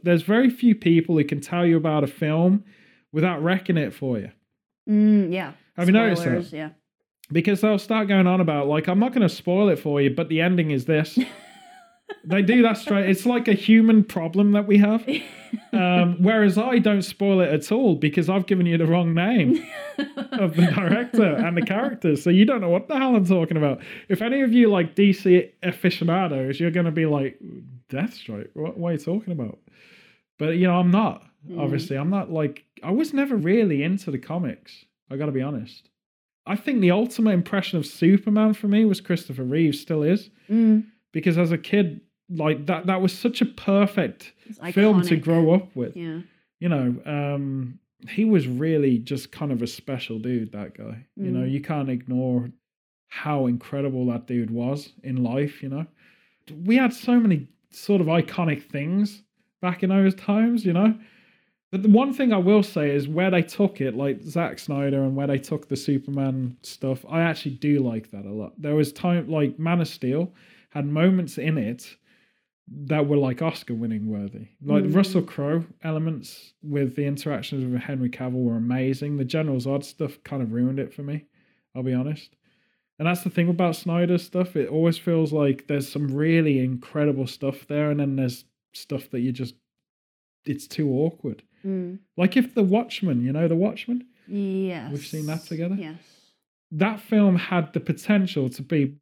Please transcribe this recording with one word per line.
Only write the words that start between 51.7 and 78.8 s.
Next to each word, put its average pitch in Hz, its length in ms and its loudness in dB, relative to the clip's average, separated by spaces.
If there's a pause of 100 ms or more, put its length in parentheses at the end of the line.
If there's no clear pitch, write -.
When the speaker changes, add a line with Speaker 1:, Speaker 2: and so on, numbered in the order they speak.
Speaker 1:
ignore 123 640 -2 (560)
how 143 400 -4
incredible 127 600 -4
that 120 200 -4
dude 117 240 -4
was 127 400 -6 (120)
in 127 200 -4
life, 139 400 -4
you 135 60 -10
know. 147 160 -8 (800)
We 226 100 2
had 254 180 2
so 247 260 0
many 175 280 2 (240)
sort 202 300 0
of 156 60 2
iconic 165 560 -2
things 180 600 -4 (380)
back 180 220 -4
in 185 60 0
those 190 240 4
times, 214 520 0
you 175 80 2
know. 208 200 4 (760)
But 190 120 -4
the 214 60 4
one 262 240 6
thing 262 180 0
I 208 60 2
will 196 260 4
say 147 280 -2
is 143 180 -2
where 180 200 0
they 180 120 2
took 190 400 -2
it, 131 140 -2
like, 139 280 -4
Zack 165 340 -4
Snyder 139 460 -2
and 135 140 -2
where 139 100 -2
they 139 100 0
took 143 300 -8
the 127 80 -6
Superman 135 840 -4
stuff, - 480 -8
I 165 120 -2
actually 160 340 -4
do 147 240 0
like 113 320 -4
that 101 140 -16
a 98 60 -12
lot. 107 300 -10
There 147 140 -4
was 151 180 0
time, 175 360 -2
like, 151 300 -2
Man 165 220 0
of 160 80 -2
Steel 147 440 -6 (360)
had 143 160 -6
moments 165 520 0
in 156 200 -2
it 117 400 -8 (720)
that 143 380 -4
were, 147 100 2
like, 131 240 -2
Oscar-winning 113 640 -6
worthy. 104 400 -8 (160)
Like, 143 200 0
the 147 60 -2
Speaker 2:
Mm. 151 60 0
Speaker 1:
Russell 190 260 2
Crowe 156 440 -4 (180)
elements 160 720 -8 (100)
with 143 320 -4
the 143 100 -4
interactions 139 600 -6
with 123 160 -4
Henry 131 280 -6
Cavill 127 360 -6
were 117 100 -2
amazing. 131 640 -4